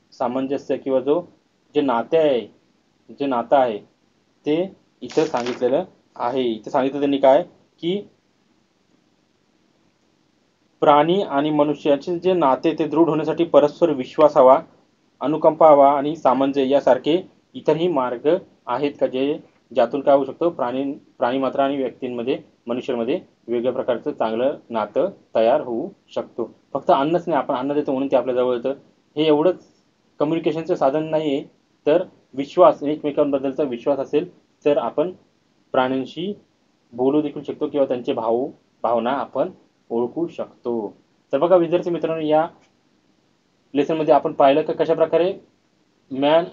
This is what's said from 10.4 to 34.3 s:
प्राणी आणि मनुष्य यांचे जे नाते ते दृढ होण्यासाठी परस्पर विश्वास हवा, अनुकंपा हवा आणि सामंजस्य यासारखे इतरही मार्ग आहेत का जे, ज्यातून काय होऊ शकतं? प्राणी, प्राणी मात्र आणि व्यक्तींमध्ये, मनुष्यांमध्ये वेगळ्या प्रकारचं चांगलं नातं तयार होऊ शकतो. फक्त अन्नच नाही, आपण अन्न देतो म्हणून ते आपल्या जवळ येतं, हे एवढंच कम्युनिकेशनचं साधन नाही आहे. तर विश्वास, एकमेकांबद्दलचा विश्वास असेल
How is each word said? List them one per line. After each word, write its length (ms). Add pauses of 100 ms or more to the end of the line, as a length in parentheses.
प्राणी 420
आणि 280
मनुष्य 400
यांचे 280
जे 140
नाते 460
ते 100
दृढ 200
होण्यासाठी 360
परस्पर 460
विश्वास 460
हवा, 240 (600)
अनुकंपा 500
हवा 220
आणि 240
सामंजस्य 520
यासारखे 640 (200)
इतरही 340
मार्ग 400 (380)
आहेत 340
का 60
जे, 320 (360)
ज्यातून 260
काय 140
होऊ 100
शकतं? 240
प्राणी, 440
प्राणी 460
मात्र 220
आणि 160
व्यक्तींमध्ये, 640 (280)
मनुष्यांमध्ये 540 (280)
वेगळ्या 240
प्रकारचं 400
चांगलं 460 (120)
नातं 400 (240)
तयार 260
होऊ 280 (260)
शकतो. 400 (180)
फक्त 180
अन्नच 360
नाही, 120
आपण 160
अन्न 200
देतो 180
म्हणून 180
ते 60
आपल्या 180
जवळ 220
येतं, 140 (460)
हे 100
एवढंच 380 (540)
कम्युनिकेशनचं 560
साधन 300
नाही 320
आहे. 80 (420)
तर 180 (300)
विश्वास, 480
एकमेकांबद्दलचा 800
विश्वास 360
असेल 400 (260)